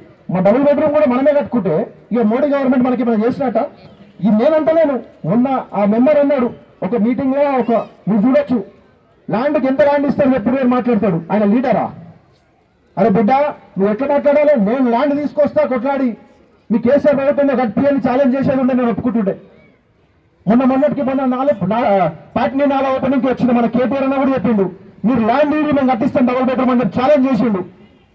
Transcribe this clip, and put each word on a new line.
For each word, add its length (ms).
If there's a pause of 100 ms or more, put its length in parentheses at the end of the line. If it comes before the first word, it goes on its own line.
(300)
మా 100
double 240
bedroom 300
కూడా 120
మనమే 280
కట్టుకుంటే 600 (180)
ఇక 100
మోడీ 260
government 380
మనకి 160
ఏమైనా 240
చేసినట్ట? 320 (680)
ఈ 40
నేనంటలేను, 720 (260)
మొన్న 480
ఆ 120
member 320
అన్నాడు 320 (340)
ఒక 120
మీటింగ్లో, 460
ఒక 300 (380)
మీరు 180
చూడొచ్చు, 360 (680)
ల్యాండ్కి 360
ఎంత 140
land 260
ఇస్తారు 220
చెప్పి 200
నేను 200
మాట్లాడతాడు 520 (100)
ఆయన 120
లీడరా? 500 (1040)
అరే 120
బిడ్డ, 220
నువ్వు 580
ఎట్లా 180
మాట్లాడాలి? 580
"నేను 240
land 320
తీసుకొస్తా 440
కొట్లాడి, 520 (540)
మీ 80
కేసీఆర్ 380
ప్రభుత్వంలో 380
కట్టియని" 540
challenge 260
చేసేది 260
ఉండే 120
నేను 180
ఒప్పుకుంటుండే. 500 (1040)
మొన్న 160
మొన్నటికి 380
మొన్న 240
నాలుగు, 400
నా-, 420 (280)
పాట్నీ 300
నాలా 300
ఓపెనింగ్కి 320
వచ్చిన 240
మన 140
కేటీఆర్ 380
అన్న 120
కూడా 160
చెప్పిండు, 400 (340)
"మీరు 140
land 360
ఇయ్యి, 160
మేము 180
కట్టిస్తాం 360
double 180
bedroom" 280
అని 100
చెప్పి 180
challenge 320
చేసిండు. 540 (300)